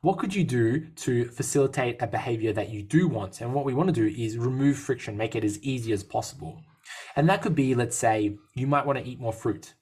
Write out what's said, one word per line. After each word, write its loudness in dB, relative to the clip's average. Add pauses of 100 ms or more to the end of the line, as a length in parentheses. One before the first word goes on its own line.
What 2
could -2
you 2
do 2
to 0
facilitate 0
a -2
behavior -2
that -2
you -8
do 4
want? -4
And -4
what 0
we -2
wanna 2
do 4
is -2
remove 2
friction, -4
make -2
it 0
as -2
easy -2
as 0
possible. -8 (520)
And 4
that 2
could 0
be, 4
let's 0
say, 2 (180)
you -2
might 2
wanna 0
eat -10
more -2
fruit. -4